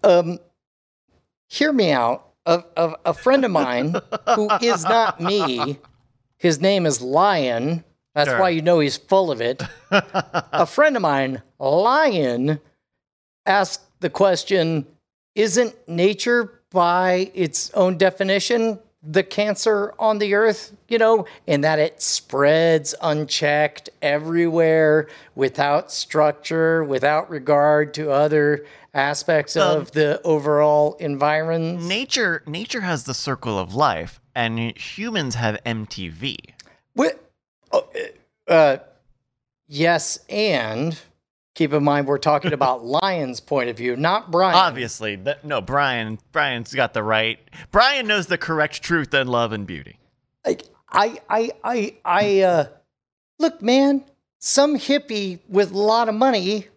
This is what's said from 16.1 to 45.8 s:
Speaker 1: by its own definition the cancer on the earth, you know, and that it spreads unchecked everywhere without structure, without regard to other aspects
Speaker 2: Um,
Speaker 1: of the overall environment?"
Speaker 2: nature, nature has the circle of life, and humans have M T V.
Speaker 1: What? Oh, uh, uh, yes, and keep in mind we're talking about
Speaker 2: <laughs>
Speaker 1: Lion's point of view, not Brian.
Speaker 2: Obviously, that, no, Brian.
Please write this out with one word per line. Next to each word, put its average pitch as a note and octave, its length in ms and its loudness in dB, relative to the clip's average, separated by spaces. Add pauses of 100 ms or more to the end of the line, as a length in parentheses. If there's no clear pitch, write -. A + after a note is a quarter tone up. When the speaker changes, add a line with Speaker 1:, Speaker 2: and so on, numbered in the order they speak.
Speaker 1:
by F3+ 640 2
its E3 400 -4
own F#3 240 2
definition G3 800 0 (240)
the D#3 200 0
cancer G#3 760 -2
on G#3+ 200 0
the G3+ 160 0
earth, G#3+ 380 0 (160)
you A#3 100 0
know, A3 280 4 (200)
and C#3+ 180 2
that D#3 140 2
it D#3 220 -2
spreads D#3 1000 2
unchecked D3+ 880 -2 (100)
everywhere D#3+ 1080 2 (260)
without C#3+ 580 -2
structure, D#3+ 920 0
without D3 440 0
regard D3 680 2
to D3+ 160 -6
other D3 540 2 (300)
aspects D3 640 -2
Speaker 2:
Um, D#3 180 2
Speaker 1:
of D3+ 160 -6
the D3+ 300 0
overall D3+ 800 2
environment?" D#3+ 840 -2
Speaker 2:
nature, G3 640 -4
nature G3+ 340 -10
has E3+ 240 -4
the C3 100 -8
circle A#2 440 -6
of F#2 160 -8
life, G#2 460 -2 (140)
and A2+ 240 -4 (200)
humans F#3+ 560 -8
have A2+ 320 -4
M A2+ 200 -6
T F#2 220 -12
V. F#2 300 -12 (560)
Speaker 1:
What? - 280 -2 (500)
Oh, - 160 -2 (600)
uh, - 40 -6
uh, D3+ 240 4 (880)
yes, D#3+ 600 -2
and D#3 680 -4 (600)
keep D3 160 0
in D3 100 0
mind C#3+ 240 0
we're C#3 100 -2
talking D3+ 360 0
about B2+ 320 -2
Speaker 2:
<laughs> C#3+ 180 -2
Speaker 1:
Lion's D#3+ 380 -4
point B2+ 280 -4
of A2 80 -8
view, A#2+ 200 -4
not F#3 340 -2
Brian. F3+ 240 2
Speaker 2:
Obviously, A#2+ 640 0
that, C3+ 280 -6
no, C#3+ 160 -4
Brian. A#2+ 600 -4 (100)